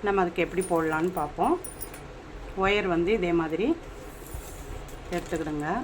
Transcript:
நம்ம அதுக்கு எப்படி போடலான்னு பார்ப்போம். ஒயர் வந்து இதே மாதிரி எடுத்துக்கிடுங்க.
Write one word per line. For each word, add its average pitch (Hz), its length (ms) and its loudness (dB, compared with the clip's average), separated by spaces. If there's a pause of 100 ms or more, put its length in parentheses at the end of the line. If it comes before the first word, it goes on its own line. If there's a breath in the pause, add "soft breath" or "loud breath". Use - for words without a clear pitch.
நம்ம 196 160 4
அதுக்கு 175 240 2
எப்படி 175 160 0 (100)
போடலான்னு 160 480 4
பார்ப்போம். 202 340 2 (1080)
ஒயர் 196 300 4
வந்து 170 240 4
இதே 175 220 2
மாதிரி 160 280 0 (1500)
எடுத்துக்கிடுங்க. 156 540 -2 (160)